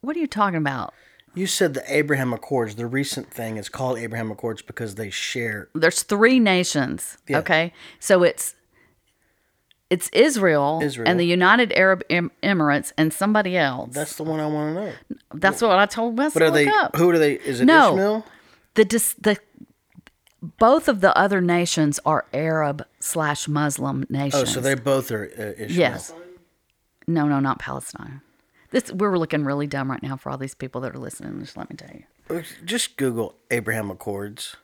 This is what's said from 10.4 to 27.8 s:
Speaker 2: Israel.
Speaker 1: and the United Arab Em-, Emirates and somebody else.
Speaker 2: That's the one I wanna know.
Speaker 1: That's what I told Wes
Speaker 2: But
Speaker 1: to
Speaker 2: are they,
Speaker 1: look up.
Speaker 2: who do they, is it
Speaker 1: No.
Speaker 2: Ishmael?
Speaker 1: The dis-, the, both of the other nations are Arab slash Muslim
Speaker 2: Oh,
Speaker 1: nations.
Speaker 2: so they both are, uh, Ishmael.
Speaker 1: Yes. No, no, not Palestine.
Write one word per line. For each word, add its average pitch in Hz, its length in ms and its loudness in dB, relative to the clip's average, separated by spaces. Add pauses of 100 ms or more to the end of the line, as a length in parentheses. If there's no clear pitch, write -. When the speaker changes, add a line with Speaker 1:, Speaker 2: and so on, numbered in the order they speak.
Speaker 2:
Israel. 127 260 -2
Speaker 1:
and 180 100 2
the 175 60 2
United 185 480 4
Arab 190 340 4
Em-, 175 240 -2 (120)
Emirates 156 560 0
and 156 120 2
somebody 196 460 0
else. 127 380 -2
Speaker 2:
That's 147 200 -6
the 160 80 -8
one 156 160 -2
I 151 60 -2
wanna 151 300 -2
know. 190 160 -6 (420)
Speaker 1:
That's 202 300 0
what 196 160 6
I 202 80 6
told 233 320 -4
Wes 294 160 0
Speaker 2:
But 165 60 4
Speaker 1:
to 160 60 6
Speaker 2:
are 151 40 4
they, - 140 4
Speaker 1:
look 427 180 2
up. - 140 -4
Speaker 2:
who 175 160 6
do 165 40 4
they, 147 160 4
is 127 280 -4
it 127 40 6
Speaker 1:
No. 269 280 8
Speaker 2:
Ishmael? 208 320 0 (500)
Speaker 1:
The 220 100 6
dis-, 220 300 -2
the, 208 220 0 (1200)
both 247 280 6
of 220 140 0
the 190 160 4
other 190 240 4
nations 175 640 2
are 151 260 0
Arab 156 540 -2 (140)
slash 151 480 -4
Muslim 139 600 -2
Speaker 2:
Oh, - 60 -8
Speaker 1:
nations. 135 400 0
Speaker 2:
so 131 80 -4
they 135 140 0
both 135 340 -2
are, 107 140 -6 (120)
uh, 113 60 -12 (220)
Ishmael. 104 80 -10
Speaker 1:
Yes. 156 420 0 (960)
No, 160 200 0
no, 143 120 0
not 135 180 -2
Palestine. 135 640 -12 (500)